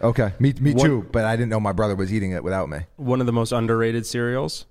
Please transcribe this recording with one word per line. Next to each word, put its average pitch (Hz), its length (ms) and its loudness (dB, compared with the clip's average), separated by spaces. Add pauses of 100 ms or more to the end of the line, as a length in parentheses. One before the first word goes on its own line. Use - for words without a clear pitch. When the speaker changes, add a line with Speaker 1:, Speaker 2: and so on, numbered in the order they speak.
Speaker 1:
Okay. 117 380 2
Me, 135 140 4
me 135 200 2
Speaker 2:
What 131 120 6
Speaker 1:
too, 127 260 2
but 113 140 0
I 110 100 0
didn't 117 140 0
know 110 100 0
my 104 140 0
brother 104 240 0
was 95 160 -2
eating 98 180 0
it 82 140 -4
without 92 240 -2
me. 73 100 -8 (160)
Speaker 2:
One 127 240 -2
of 127 60 0
the 120 80 0
most 117 180 0
underrated 113 540 0
cereals? 123 640 -4